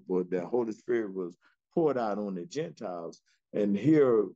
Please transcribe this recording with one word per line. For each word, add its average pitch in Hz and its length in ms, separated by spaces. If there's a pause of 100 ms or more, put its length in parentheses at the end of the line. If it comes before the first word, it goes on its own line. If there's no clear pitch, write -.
where 92 180
the 87 220
Holy 113 260
Spirit 110 400
was 90 240 (380)
poured 151 240
out 120 200
on 101 160
the 87 120
Gentiles. 95 720 (320)
And 101 240
here 123 580